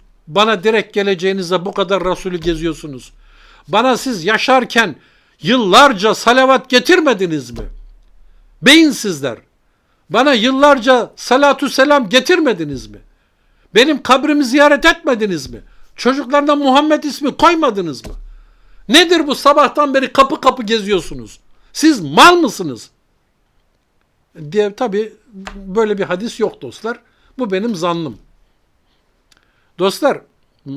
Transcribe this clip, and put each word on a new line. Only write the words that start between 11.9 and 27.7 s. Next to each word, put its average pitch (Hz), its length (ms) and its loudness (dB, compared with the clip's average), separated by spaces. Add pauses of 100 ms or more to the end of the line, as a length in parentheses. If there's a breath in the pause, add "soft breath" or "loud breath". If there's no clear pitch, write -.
getirmediniz 214 760 0
mi? 107 120 -20 (760)
Benim 269 280 2
kabrimi 285 420 0
ziyaret 285 400 4
etmediniz 220 640 -2
mi? 113 120 -18 (340)
Çocuklarına 285 600 0
Muhammed 294 480 2
ismi 285 340 -6
koymadınız 233 720 0
mı? - 60 -14 (760)
Nedir 330 380 2
bu 277 80 -2
sabahtan 285 580 2
beri 262 200 -2
kapı 277 280 2
kapı 254 220 0
geziyorsunuz? 196 760 -4 (340)
Siz 285 280 2
mal 226 340 6
mısınız?" 185 560 -4 (1600)
diye 208 240 -2
tabii 214 380 -4 (420)
böyle 202 420 -4
bir 196 60 -4
hadis 185 360 -6
yok 208 220 -4
dostlar. 214 380 -12 (380)
Bu 247 140 -6
benim 202 240 -4